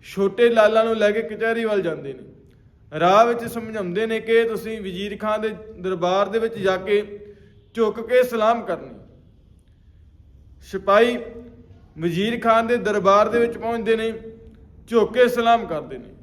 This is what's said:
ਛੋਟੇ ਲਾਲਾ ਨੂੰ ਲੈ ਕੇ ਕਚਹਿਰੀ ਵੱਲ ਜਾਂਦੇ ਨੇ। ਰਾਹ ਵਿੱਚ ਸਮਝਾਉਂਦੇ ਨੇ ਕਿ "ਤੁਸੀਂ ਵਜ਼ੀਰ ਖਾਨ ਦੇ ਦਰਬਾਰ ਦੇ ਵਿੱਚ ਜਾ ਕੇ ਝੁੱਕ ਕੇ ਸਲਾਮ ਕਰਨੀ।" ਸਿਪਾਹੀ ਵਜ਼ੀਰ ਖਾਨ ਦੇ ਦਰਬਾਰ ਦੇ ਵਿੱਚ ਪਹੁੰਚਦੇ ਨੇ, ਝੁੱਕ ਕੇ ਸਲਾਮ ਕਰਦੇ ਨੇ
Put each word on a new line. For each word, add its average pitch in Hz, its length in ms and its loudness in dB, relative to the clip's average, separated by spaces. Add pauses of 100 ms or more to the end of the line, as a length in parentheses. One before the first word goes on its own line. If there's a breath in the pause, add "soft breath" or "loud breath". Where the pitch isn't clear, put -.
ਛੋਟੇ 196 460 2
ਲਾਲਾ 220 340 4
ਨੂੰ 226 120 0
ਲੈ 208 160 2
ਕੇ 214 100 -2
ਕਚਹਿਰੀ 226 440 -4
ਵੱਲ 208 160 0
ਜਾਂਦੇ 151 320 -6
ਨੇ। - 840 -18
ਰਾਹ 190 260 6
ਵਿੱਚ 233 200 -2
ਸਮਝਾਉਂਦੇ 220 600 -6
ਨੇ 220 140 -4
ਕਿ 226 240 2
"ਤੁਸੀਂ 220 380 -6
ਵਜ਼ੀਰ 190 360 -8
ਖਾਨ 214 240 -4
ਦੇ 220 80 -4 (300)
ਦਰਬਾਰ 185 500 -2
ਦੇ 220 100 -2
ਵਿੱਚ 226 180 -4
ਜਾ 190 200 0
ਕੇ 202 240 0 (760 loud breath)
ਝੁੱਕ 220 260 0
ਕੇ 247 220 2
ਸਲਾਮ 226 420 0
ਕਰਨੀ।" 156 300 -8 (1700)
ਸਿਪਾਹੀ 208 560 2 (840)
ਵਜ਼ੀਰ 180 420 -2
ਖਾਨ 226 260 2
ਦੇ 240 100 0
ਦਰਬਾਰ 202 520 2
ਦੇ 233 100 0
ਵਿੱਚ 233 180 0
ਪਹੁੰਚਦੇ 226 380 -2
ਨੇ, 220 160 -4 (760)
ਝੁੱਕ 220 260 2
ਕੇ 247 140 6
ਸਲਾਮ 233 380 2
ਕਰਦੇ 147 320 -8
ਨੇ 113 260 -18